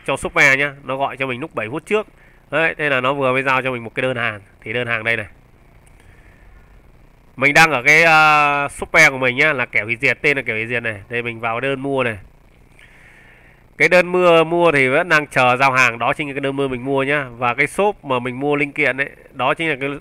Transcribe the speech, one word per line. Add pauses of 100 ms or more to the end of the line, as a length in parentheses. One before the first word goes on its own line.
cho
Shopee
nhá. (100)
Nó
gọi
cho
mình
lúc
bảy
phút
trước. (440)
Đấy,
đây
là
nó
vừa
mới
giao
cho
mình
một
cái
đơn
hàng. (200)
Thì
đơn
hàng
đây
này. (2000)
Mình
đang
ở
cái,
ờ,
Shopee
của
mình
nhá,
là
Kẻo
Hủy
Diệt,
tên
là
Kẻo
Hủy
Diệt
này.
Đây
mình
vào
đơn
mua
này. (1600)
Cái
đơn
mua,
mua
thì
vẫn
đang
chờ
giao
hàng,
đó
chính
là
cái
đơn
mua
mình
mua
nhá. (120)
Và
cái
shop
mà
mình
mua
linh
kiện
ấy, (220)
đó
chính
là
cái (120)